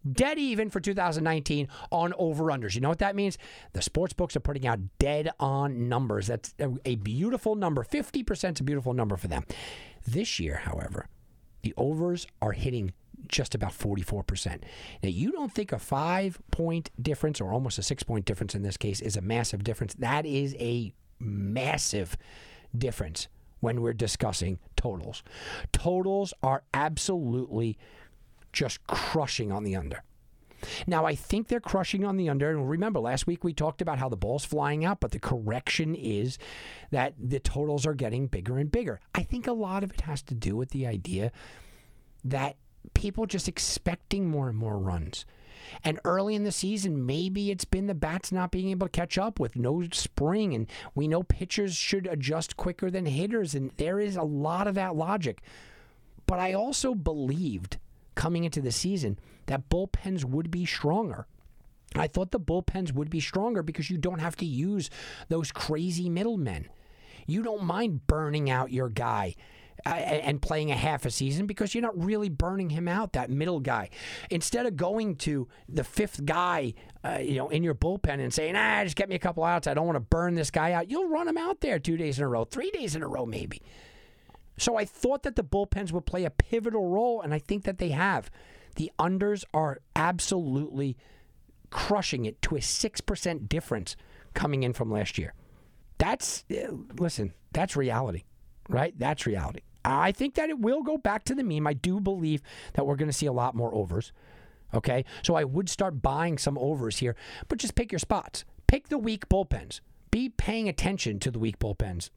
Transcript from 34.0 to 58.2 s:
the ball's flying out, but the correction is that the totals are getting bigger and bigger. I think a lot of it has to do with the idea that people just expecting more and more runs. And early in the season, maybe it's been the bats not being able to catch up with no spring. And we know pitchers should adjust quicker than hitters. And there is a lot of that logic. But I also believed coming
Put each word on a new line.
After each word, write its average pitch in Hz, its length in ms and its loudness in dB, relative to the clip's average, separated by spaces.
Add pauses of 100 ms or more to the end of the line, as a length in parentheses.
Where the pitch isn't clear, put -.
the 117 80 -2
ball's 107 300 -2
flying 151 400 0
out, 196 160 2
but - 100 -2
the 113 80 -4
correction 127 760 0
is 113 440 -2 (520)
that 139 300 0
the 127 220 -2
totals 147 440 2
are 156 80 2
getting 131 340 0
bigger 117 300 -2
and 147 140 0
bigger. 185 300 0 (120)
I 180 100 2
think 247 220 -2
a 254 60 0
lot 202 320 0
of 196 80 -4
it - 100 -2
has 151 200 -4
to - 120 -6
do 107 220 0
with 127 140 -2
the 135 180 -2
idea 101 460 -2 (880)
that 135 320 -2 (380)
people 214 320 0
just 185 240 -2
expecting - 800 -2
more 143 180 0
and 110 100 -2
more 110 200 -2
runs. 87 480 -4 (580)
And 160 220 -2
early 196 280 2
in 208 120 0
the 196 80 0
season, 185 520 0
maybe 190 460 0
it's 185 140 -2
been 190 220 0
the 202 60 -2
bats 160 380 -2
not 180 200 0
being 185 180 0
able 185 180 0
to - 40 -6
catch 170 260 0
up 202 200 0
with 123 200 -2
no 139 340 2
spring. 180 600 0
And 110 140 -2 (260)
we 151 160 0
know 170 140 2
pitchers 185 520 -2
should 190 320 0
adjust 151 480 -2
quicker 180 340 -2
than 180 160 -2
hitters. 170 480 0
And 135 220 -2
there 180 240 2
is 202 160 0
a 170 80 0
lot 151 420 0
of 196 100 2
that 190 200 0
logic. 160 460 0 (840)
But 180 140 4
I 185 140 2
also 254 420 0
believed 143 840 -2 (360)
coming 170 280 2